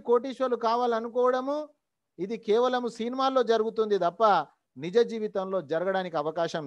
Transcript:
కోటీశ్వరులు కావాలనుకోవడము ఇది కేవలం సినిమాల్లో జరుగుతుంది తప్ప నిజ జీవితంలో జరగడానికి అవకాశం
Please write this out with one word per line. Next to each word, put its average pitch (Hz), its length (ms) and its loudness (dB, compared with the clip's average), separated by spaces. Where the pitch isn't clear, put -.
కోటీశ్వరులు 240 500 0
కావాలనుకోవడము 247 880 0
ఇది 214 120 -6
కేవలం 247 360 2
సినిమాల్లో 262 500 0
జరుగుతుంది 220 460 2
తప్ప 175 180 2
నిజ 185 140 2
జీవితంలో 202 480 -4
జరగడానికి 180 520 -2
అవకాశం 160 440 -4